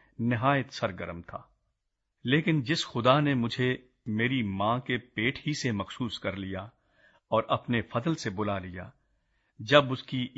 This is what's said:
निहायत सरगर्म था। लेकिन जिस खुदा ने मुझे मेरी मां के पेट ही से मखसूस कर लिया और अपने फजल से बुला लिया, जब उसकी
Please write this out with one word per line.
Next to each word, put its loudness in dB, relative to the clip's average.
निहायत 2
सरगर्म -6
था। -16
लेकिन 4
जिस -2
खुदा 4
ने 2
मुझे 0
मेरी 0
मां 0
के -4
पेट -2
ही -2
से -2
मखसूस -4
कर -6
लिया -8
और 2
अपने 0
फजल -2
से -6
बुला -2
लिया, -12
जब 6
उसकी -4